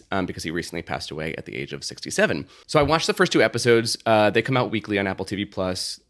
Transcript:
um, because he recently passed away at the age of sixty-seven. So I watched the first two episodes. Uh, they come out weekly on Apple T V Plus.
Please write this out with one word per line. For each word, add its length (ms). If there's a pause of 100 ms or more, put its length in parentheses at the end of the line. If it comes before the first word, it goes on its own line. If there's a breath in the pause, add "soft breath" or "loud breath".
um, 160
because 180
he 80
recently 320
passed 280
away 260
at 80
the 120
age 160
of 100
sixty-seven. 640 (200 loud breath)
So 120
I 40
watched 240
the 60
first 200
two 100
episodes. 640
Uh, 240
they 120
come 140
out 160
weekly 280
on 80
Apple 180
T 100
V 80
Plus. 560 (100)